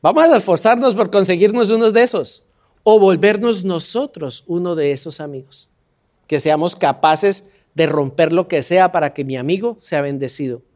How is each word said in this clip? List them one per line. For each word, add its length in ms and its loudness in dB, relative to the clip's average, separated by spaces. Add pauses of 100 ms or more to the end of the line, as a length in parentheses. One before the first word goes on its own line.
Vamos 280 4
a 80 6
esforzarnos 580 0
por 160 -2
conseguirnos 600 2
unos 220 2
de 120 4
esos 400 -8 (400)
o 160 6
volvernos 640 2
nosotros 840 -8
uno 300 -4
de 160 0
esos 260 -10
amigos. 500 -18 (600)
Que 100 0
seamos 380 0
capaces 680 0 (300)
de 120 2
romper 460 0
lo 140 0
que 160 -2
sea 300 2
para 200 -2
que 120 -8
mi 120 -8
amigo 440 -4
sea 220 -6
bendecido. 600 -8 (140)